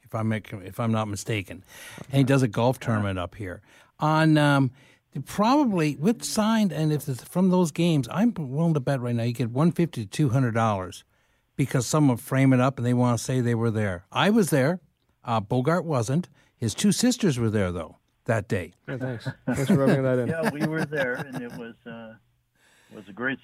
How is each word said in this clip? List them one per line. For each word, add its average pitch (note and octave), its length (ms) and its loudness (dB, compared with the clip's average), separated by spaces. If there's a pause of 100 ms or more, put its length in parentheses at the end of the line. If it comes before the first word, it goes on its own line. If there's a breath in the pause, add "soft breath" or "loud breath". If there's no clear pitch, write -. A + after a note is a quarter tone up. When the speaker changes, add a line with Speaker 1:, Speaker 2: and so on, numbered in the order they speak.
Speaker 1:
if - 120 -16
I'm A2 140 -2
making, G#2+ 340 -6
if F#2+ 180 -12
I'm A#2 100 0
not A2 160 0
mistaken. G2+ 560 -6 (480 loud breath)
And C3+ 80 2
he C#3 60 6
does C3+ 180 4
a B2+ 60 2
golf A#2+ 320 0
tournament G#2 380 -2
up F2+ 160 -8
here. F#2+ 260 -12 (400 soft breath)
On, D#3 380 4
um, C#3 320 4 (560 soft breath)
probably G3+ 680 2
with G#3 280 0
signed, G#3+ 480 2
and D#3 200 0
if D3 160 -4
it's B2+ 140 -6
from F#3 280 2
those F3+ 200 4
games, D#3 400 0
I'm G#3+ 260 2
willing D#3 380 0
to C#3+ 60 0
bet C3+ 200 -2
right A#2+ 140 -2
now A#2 100 0
you A#2+ 80 0
get A#2 180 -2
one D3 220 2
fifty D#3 320 -2
to G2 60 -12
two D3+ 200 2
hundred B2 240 2
dollars G#2 500 0 (520)
because C3+ 300 0
someone C#3+ 300 4
frame C3+ 360 2
it B2+ 80 4
up C3 180 0
and A#2+ 80 -2
they B2 80 2
wanna B2 240 2
say C3 220 -2
they A#2+ 140 2
were A2+ 160 0
there. G#2 400 -4
I D3+ 200 2
was G#3+ 200 2
there. F3+ 300 2 (440)
Uh, A#2 160 0
Bogart C3 440 0
wasn't. C#3 440 -2 (280 soft breath)
His G#2+ 180 -4
two G#3 180 2
sisters G#3 460 2
were A2+ 120 2
there, G2 220 0
though, E2 240 -10 (280)
that A2 240 -2
day. F2 240 -4 (160)
Speaker 2:
Yeah, C#3 80 -8
thanks. B2 320 -8 (180)
Thanks C3+ 200 -2
for F#3+ 100 4
rubbing C#3 260 4
that B2+ 160 2
in. A#2+ 100 -2
Speaker 3:
Yeah, - 220 -2
we D3+ 160 -4
were D#3 180 -4
there, C#3 300 -4
and B2+ 280 -10
it A#2+ 160 -12
was, A#2 160 -14 (120)
uh, A2+ 280 -16 (800 soft breath)
was G#2 140 -18
a G2+ 40 -18
great A#2+ 320 -6